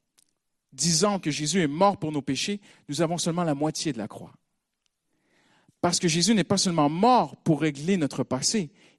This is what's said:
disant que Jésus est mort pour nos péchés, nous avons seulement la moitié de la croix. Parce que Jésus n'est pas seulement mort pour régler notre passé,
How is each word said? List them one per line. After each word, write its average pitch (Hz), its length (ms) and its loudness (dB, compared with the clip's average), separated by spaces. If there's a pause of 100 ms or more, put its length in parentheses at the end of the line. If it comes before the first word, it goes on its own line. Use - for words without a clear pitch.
(720)
disant 170 460 0
que 160 120 -4
Jésus 151 320 0
est 151 60 2
mort 180 280 2
pour 156 160 -6
nos 143 100 -4
péchés, 202 380 -4 (280)
nous 147 140 -4
avons 165 160 0
seulement 170 260 -2
la 156 100 0
moitié 151 380 -4
de 117 60 -10
la 98 100 -8
croix. - 240 -18 (1500)
Parce 175 200 0
que 180 80 2
Jésus 170 260 2
n'est 190 80 4
pas 202 140 0
seulement 170 320 2
mort 196 480 2
pour 151 240 0
régler 156 360 0
notre 139 280 -2
passé, 147 480 -2 (260)